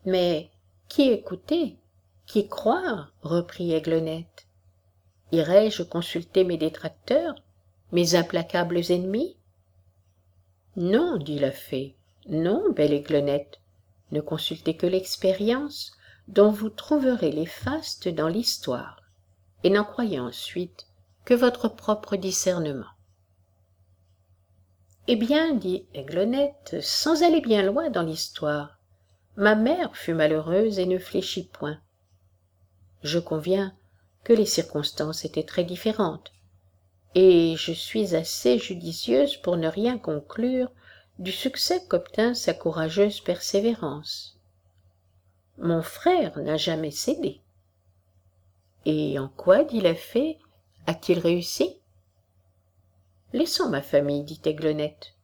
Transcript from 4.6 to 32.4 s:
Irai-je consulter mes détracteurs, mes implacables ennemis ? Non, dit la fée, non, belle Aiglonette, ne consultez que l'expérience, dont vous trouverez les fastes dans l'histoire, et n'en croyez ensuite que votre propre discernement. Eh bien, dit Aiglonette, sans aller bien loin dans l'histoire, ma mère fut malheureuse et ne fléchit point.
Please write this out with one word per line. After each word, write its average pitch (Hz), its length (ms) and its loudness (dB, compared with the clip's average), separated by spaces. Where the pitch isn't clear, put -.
Irai-je 180 520 4
consulter 170 600 0
mes 175 140 0
détracteurs, 226 800 -2
mes 175 240 2
implacables 175 760 0
ennemis ? 190 480 -2
Non, 220 420 2
dit 151 200 -4
la 135 140 2
fée, 135 440 -8
non, 196 440 0
belle 147 220 2
Aiglonette, 143 680 0
ne 151 100 -2
consultez 160 540 -4
que 175 120 -2
l'expérience, 202 1040 -2
dont 208 220 8
vous 214 220 -2
trouverez 254 600 0
les 156 140 -2
fastes - 640 -6
dans 160 200 -2
l'histoire, 160 760 -4
et 175 60 6
n'en 202 140 4
croyez 208 360 -4
ensuite - 680 -10
que 247 60 6
votre 247 320 2
propre - 480 -4
discernement. 175 720 -2
Eh 247 100 4
bien, 294 380 2
dit 185 400 -4
Aiglonette, 202 880 -2
sans 311 400 0
aller 339 180 6
bien 220 220 2
loin 254 300 0
dans 185 100 0
l'histoire, 151 800 -6
ma 208 160 6
mère 262 420 2
fut - 200 -4
malheureuse 165 640 2
et 180 80 2
ne 185 100 0
fléchit 185 460 -6
point. 151 360 -8